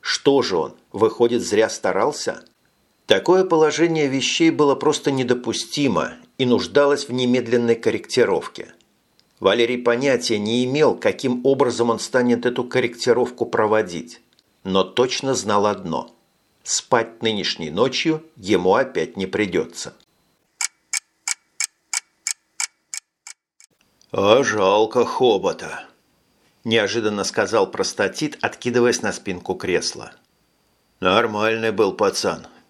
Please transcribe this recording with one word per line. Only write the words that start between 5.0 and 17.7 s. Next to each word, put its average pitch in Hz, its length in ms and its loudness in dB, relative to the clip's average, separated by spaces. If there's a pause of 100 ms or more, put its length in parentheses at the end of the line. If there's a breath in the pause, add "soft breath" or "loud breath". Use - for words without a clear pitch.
недопустимо 123 1000 -2 (240)
и 131 80 0
нуждалось 139 640 2
в - 20 -8
немедленной 123 640 0
корректировке. - 1000 -2 (680)
Валерий 117 360 2
понятия 120 640 0
не 117 260 0
имел, 127 300 2
каким 123 500 -2
образом 123 440 2
он 110 100 0
станет 123 460 0
эту 123 180 -2
корректировку 120 840 0
проводить, 107 760 -2 (420)
но 95 200 2
точно 127 520 -2
знал 101 320 0
одно: 92 420 -6 (540)
спать - 580 -2
нынешней 98 480 -4
ночью 131 540 -2 (120)